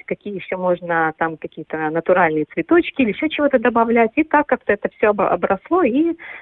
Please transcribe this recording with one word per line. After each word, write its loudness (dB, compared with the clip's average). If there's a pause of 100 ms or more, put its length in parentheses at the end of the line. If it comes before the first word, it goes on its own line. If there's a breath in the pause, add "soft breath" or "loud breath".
какие -8
еще -8
можно -2
там -4
какие-то -8
натуральные 2
цветочки 0
или 0
еще -4
чего-то 0
добавлять. 2
И 2
так 0
как-то -2
это -4
все 2
обо-, 0
обросло, 0
и 0 (260 loud breath)